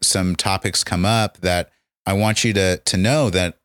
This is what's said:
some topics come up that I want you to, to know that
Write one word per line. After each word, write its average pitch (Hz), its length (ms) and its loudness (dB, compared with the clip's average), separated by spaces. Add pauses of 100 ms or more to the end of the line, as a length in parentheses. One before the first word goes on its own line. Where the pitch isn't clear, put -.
some 90 340 0
topics 98 480 -2
come 92 220 -2
up 110 360 0
that 87 300 -2 (340)
I 95 80 0
want 107 300 0
you 113 100 0
to, 92 240 2
to - 200 -4
know 120 320 2
that 90 360 0